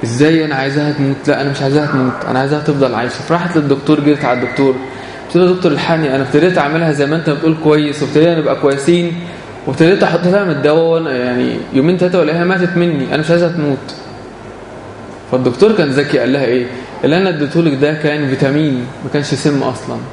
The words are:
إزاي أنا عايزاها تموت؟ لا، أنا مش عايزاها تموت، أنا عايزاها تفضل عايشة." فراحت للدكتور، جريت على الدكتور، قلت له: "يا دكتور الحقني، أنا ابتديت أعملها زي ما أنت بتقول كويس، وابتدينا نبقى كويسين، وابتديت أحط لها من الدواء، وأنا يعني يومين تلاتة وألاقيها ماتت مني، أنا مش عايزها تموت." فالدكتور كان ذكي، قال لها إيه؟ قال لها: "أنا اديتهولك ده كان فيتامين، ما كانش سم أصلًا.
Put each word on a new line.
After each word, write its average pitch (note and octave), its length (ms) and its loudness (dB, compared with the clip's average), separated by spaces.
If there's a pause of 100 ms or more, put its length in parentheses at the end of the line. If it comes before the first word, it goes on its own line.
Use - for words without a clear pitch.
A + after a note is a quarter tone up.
إزاي D3+ 420 -2
أنا D3 100 -4
عايزاها C#3 360 -2
تموت؟ C#3 240 -2 (120)
لا، C3 140 0
أنا C#3 100 -2
مش C#3 100 -6
عايزاها C#3+ 240 0
تموت، C3 440 -2
أنا B2 100 0
عايزاها C#3 200 0
تفضل C#3 360 0
عايشة." A#2+ 180 -2
فراحت F3 440 -2
للدكتور، D3 420 2
جريت D3 260 0
على B2 180 0
الدكتور، C3 320 0 (520)
قلت - 80 -4
له: F3+ 120 6
"يا F3+ 60 4
دكتور F3+ 180 2
الحقني، C#3+ 440 0
أنا C#3 80 0
ابتديت D#3 340 2
أعملها D#3+ 340 0
زي C#3+ 140 2
ما D3 100 0
أنت E3 140 -2
بتقول D#3 340 0
كويس، D3+ 400 2
وابتدينا D#3+ 360 4
نبقى C#3 160 0
كويسين، E3 580 2 (540)
وابتديت E3 360 4
أحط F3 240 2
لها G3 160 2
من F3+ 80 0
الدواء، D3+ 320 2
وأنا E3 340 0
يعني B2 400 0 (160)
يومين D#3+ 240 4
تلاتة F3+ 220 2
وألاقيها E3 260 2
ماتت F3+ 320 0
مني، D#3+ 320 0
أنا C#3 80 -2
مش D#3 140 0
عايزها E3+ 180 4
تموت." D3 460 -4 (1400)
فالدكتور B2+ 400 4
كان E3+ 180 2
ذكي، C3+ 300 2
قال B2+ 140 2
لها C#3 120 0
إيه؟ B2 220 0 (340)
قال C3+ 100 2
لها: E3+ 80 2
"أنا F#3+ 100 2
اديتهولك D#3 520 0
ده D3+ 120 2
كان D3+ 360 -2
فيتامين، C#3 440 2 (300)
ما C3+ 100 -6
كانش C#3+ 200 0
سم C#3 300 0
أصلًا. B2 340 -6 (160)